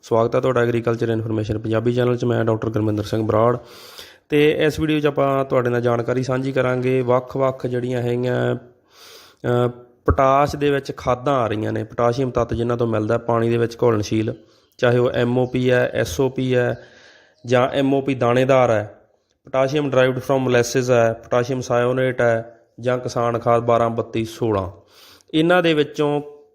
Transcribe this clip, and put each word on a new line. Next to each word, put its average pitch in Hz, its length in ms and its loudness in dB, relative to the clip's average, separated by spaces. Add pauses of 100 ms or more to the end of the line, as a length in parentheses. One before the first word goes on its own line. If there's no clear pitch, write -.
ਸਵਾਗਤ 117 340 0
ਹੈ 127 40 2
ਤੁਹਾਡਾ 127 200 0
ਐਗਰੀਕਲਚਰ 117 480 -2
ਇਨਫੋਰਮੇਸ਼ਨ 110 500 -4
ਪੰਜਾਬੀ 113 340 -2
ਚੈਨਲ 123 240 0
'ਚ। 120 80 -6
ਮੈਂ 117 200 0
ਡਾਕਟਰ 113 260 -2
ਗੁਰਮਿੰਦਰ 107 320 -2
ਸਿੰਘ 110 240 -4
ਬਰਾੜ 113 300 2 (720)
ਤੇ 147 380 2
ਇਸ 151 140 -2
ਵੀਡੀਓ 151 200 0
'ਚ 147 60 0
ਆਪਾਂ 139 380 0
ਤੁਹਾਡੇ 127 260 0
ਨਾਲ 120 100 0
ਜਾਣਕਾਰੀ 120 420 0
ਸਾਂਝੀ 131 300 -2
ਕਰਾਂਗੇ 127 500 0
ਵੱਖ-ਵੱਖ 131 640 -2
ਜਿਹੜੀਆਂ 123 360 -4
ਹੈਗੀਆਂ, 123 540 -2
ਅ, - 1120 -6 (380)
ਪੋਟਾਸ਼ 139 500 2
ਦੇ 147 140 0
ਵਿੱਚ 139 260 -2
ਖਾਦਾਂ 127 380 -2
ਆ 120 120 0
ਰਹੀਆਂ 107 260 -4
ਨੇ, 110 120 -4
ਪੋਟਾਸ਼ੀਅਮ 120 460 -2
ਤੱਤ 117 240 -2
ਜਿਨ੍ਹਾਂ 117 240 -2
ਤੋਂ 120 80 0
ਮਿਲਦਾ 110 320 0
ਪਾਣੀ 117 320 0
ਦੇ 117 60 0
ਵਿੱਚ 117 260 -2
ਘੁਲਣਸ਼ੀਲ, 113 520 0 (440)
ਚਾਹੇ 123 200 2
ਉਹ 123 120 2
ਐਮ 123 280 0
ਓ 127 80 0
ਪੀ 127 240 -2
ਹੈ, 123 240 2
ਐਸ 117 260 -2
ਓ 131 80 2
ਪੀ 127 260 -2
ਹੈ 123 320 -2 (600)
ਜਾਂ 123 220 2
ਐਮ 139 260 0
ਓ 139 60 2
ਪੀ 135 140 -2
ਦਾਣੇਦਾਰ 127 560 4
ਹੈ, 104 240 -2 (540)
potassium 135 420 -2
derived 131 280 2
from 131 300 -2
molasses 123 420 0
ਹੈ, 113 340 2
potassium 123 360 -2
cyanate 127 600 0
ਹੈ 117 400 0 (200)
ਜਾਂ 123 180 0
ਕਿਸਾਨ 120 400 -2
ਖਾਦ 117 240 2
ਬਾਰਾਂ 117 280 2
ਬੱਤੀ 113 340 -4
ਸੋਲਾਂ। 104 460 -2 (640)
ਇਹਨਾਂ 170 280 4
ਦੇ 165 120 2
ਵਿੱਚੋਂ 147 480 0 (320)